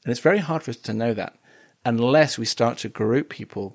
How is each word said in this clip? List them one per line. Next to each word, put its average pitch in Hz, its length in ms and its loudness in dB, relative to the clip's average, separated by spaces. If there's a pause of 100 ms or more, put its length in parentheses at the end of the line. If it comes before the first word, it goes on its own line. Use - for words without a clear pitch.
And 117 80 -4
it's 120 80 -4
very 190 200 4
hard 160 240 -4
for 127 80 -8
us 117 60 -8
to - 160 -8
know 113 200 0
that 101 240 -8 (480)
unless 123 520 4
we 113 80 -4
start - 340 0
to 110 100 -8
group 117 400 0
people 101 460 -10